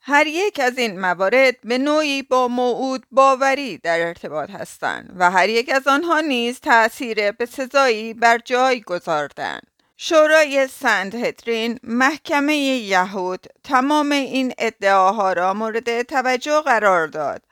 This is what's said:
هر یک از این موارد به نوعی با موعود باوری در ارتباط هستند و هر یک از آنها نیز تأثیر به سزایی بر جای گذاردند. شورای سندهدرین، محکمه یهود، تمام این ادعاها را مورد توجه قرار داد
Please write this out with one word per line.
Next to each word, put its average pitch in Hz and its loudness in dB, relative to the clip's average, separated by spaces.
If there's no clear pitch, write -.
هر 294 4
یک 339 -4
از 247 0
این 208 -2
موارد 196 2
به 233 -4
نوعی 294 0
با 254 0
موعود 247 -2
باوری 269 2
در 165 -2
ارتباط 170 -6
هستند 117 -10
و 180 6
هر 185 4
یک 233 0
از 269 0
آنها 311 2
نیز 247 -2
تأثیر 226 2
به 240 -6
سزایی 247 0
بر 233 4
جای 254 0
گذاردند. 147 -6
شورای 302 2
سندهدرین، 226 -4
محکمه 285 -2
یهود، 196 -2
تمام 285 0
این 262 -2
ادعاها 196 2
را 180 0
مورد 226 -4
توجه 262 -2
قرار 208 2
داد 139 -6